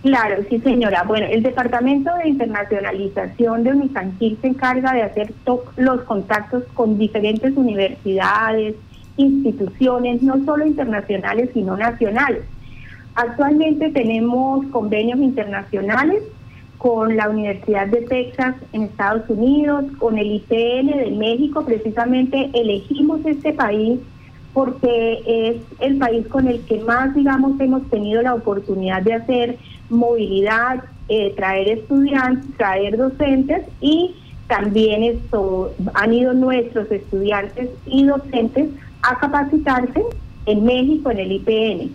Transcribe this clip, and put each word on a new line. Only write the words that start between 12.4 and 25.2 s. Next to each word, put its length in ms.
Actualmente 760
tenemos 760
convenios 520
internacionales 1000
con 380
la 140
Universidad 580
de 140
Texas 540
en 100
Estados 460
Unidos, 560
con 180
el 160
I 60
P 400
N 180
de 140
México. 520
Precisamente 880
elegimos 720
este 280
país 480
porque 760